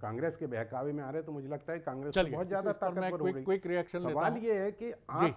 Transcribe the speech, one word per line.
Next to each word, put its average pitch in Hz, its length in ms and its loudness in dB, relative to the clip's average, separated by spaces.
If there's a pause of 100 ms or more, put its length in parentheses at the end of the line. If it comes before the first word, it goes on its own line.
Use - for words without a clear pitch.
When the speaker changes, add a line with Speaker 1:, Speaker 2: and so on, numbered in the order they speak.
Speaker 1:
कांग्रेस 127 360 -2
के 160 100 -4
बहकावे 123 460 -2
में 147 120 -4
आ 131 60 -6
रहे, 156 120 -2
तो 156 100 -8
मुझे 135 160 -6
लगता 147 240 -4
है 170 60 -2
कांग्रेस 139 360 -4
तो 190 60 6
Speaker 2:
चलिए, 160 120 2
Speaker 1:
बहुत 165 120 -2
Speaker 2:
इस 180 40 -4
Speaker 1:
ज़्यादा 196 240 2
Speaker 2:
पर 202 160 -2
मैं 175 60 0
Speaker 1:
ताकतवर 185 180 0
हो 160 120 0
Speaker 2:
क्विक, 185 120 2
Speaker 1:
गई। 135 80 -6
Speaker 2:
क्विक 190 220 2
रिएक्शन 175 320 0
लेता 160 120 0
Speaker 1:
सवाल 165 220 4
Speaker 2:
हूँ। 233 80 -2
Speaker 1:
ये 220 180 4
है 202 140 2
कि 226 200 -6
आप 160 320 0
Speaker 2:
जी। 160 120 6